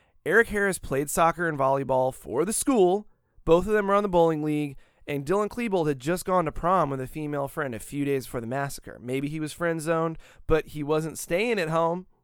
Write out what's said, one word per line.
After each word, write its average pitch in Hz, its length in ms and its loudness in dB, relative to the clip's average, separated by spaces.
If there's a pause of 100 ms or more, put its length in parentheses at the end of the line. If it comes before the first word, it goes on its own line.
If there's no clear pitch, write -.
(240)
Eric 214 220 6
Harris 202 320 0
played 143 320 -4
soccer 170 360 2
and 151 120 -2
volleyball 131 520 2
for 127 340 -2
the 220 80 -2
school. 208 540 2 (380)
Both 175 220 6
of 214 60 0
them 208 140 2
were 196 80 2
on 202 80 4
the 208 60 -2
bowling 165 340 4
league, 151 340 -2 (300)
and 143 180 -6
Dylan 202 240 0
Klebold 190 380 -2
had 143 120 0
just 147 260 -4
gone 185 200 2
to 151 60 -2
prom 170 380 2
with 135 120 -6
a 131 60 -8
female 147 400 -6
friend 139 280 -6
a 107 40 -8
few 143 260 -6
days 139 200 0
before 127 160 -8
the 113 60 -8
massacre. 135 540 -6
Maybe 135 280 -4
he 156 100 -6
was 151 140 -6
friend 165 280 -2
zoned, 165 360 -2 (300)
but 156 220 4
he 151 140 -8
wasn't 156 360 -2
staying 208 400 0
at 160 100 -2
home. 165 360 0 (180)